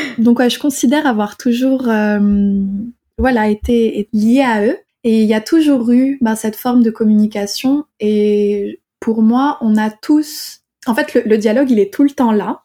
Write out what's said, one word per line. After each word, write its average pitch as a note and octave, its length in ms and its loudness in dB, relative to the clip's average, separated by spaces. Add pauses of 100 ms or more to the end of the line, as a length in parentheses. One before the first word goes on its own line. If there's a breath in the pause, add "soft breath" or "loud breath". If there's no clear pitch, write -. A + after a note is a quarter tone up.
(180 loud breath)
Donc, A#3+ 220 4
ouais, B3 100 2
je A#3+ 100 -4
considère D4 460 0
avoir G#3+ 320 -2
toujours, B3+ 520 0
euh, G#3 720 0 (560)
voilà, A3+ 320 0
été, A3 500 0
été G3+ 140 -8
liée A3+ 320 2
à G#3+ 200 0
eux. E4 120 -2 (260)
Et A3 200 2
il G#3+ 40 2
y A3 60 2
a A3 80 0
toujours C#4 500 2
eu, C4+ 300 2
ben, A3 140 0
cette G#3+ 200 -6
forme B3 260 0
de A3+ 80 2
communication. G#3+ 920 0 (160)
Et G#3 800 0 (220)
pour A3+ 200 -2
moi, B3 380 2
on G#3+ 160 0
a G#3+ 140 0
tous... - 720 -4 (260)
En C#4 80 -2
fait, D4+ 180 -2
le, A#3+ 120 2
le A3 120 2
dialogue, A3+ 320 0
il A3 100 2
est G3 140 -2
tout C#4+ 100 0
le C#4+ 80 2
temps A#3+ 200 0
là, G#3+ 340 -2